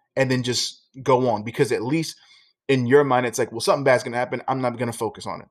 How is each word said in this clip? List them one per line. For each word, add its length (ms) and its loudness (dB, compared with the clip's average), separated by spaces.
and 140 2
then 120 0
just 400 -4
go 280 2
on, 120 -2
because 300 0
at 100 0
least 320 -2
in 160 2
your 200 6
mind, 200 2
it's 140 -4
like, 120 0
"Well, 120 -8
something 220 0
bad's 180 4
gonna 160 -6
happen. 280 -4
I'm 140 -2
not 160 -2
gonna 160 -2
focus 340 -6
on 140 -8
it." 100 -20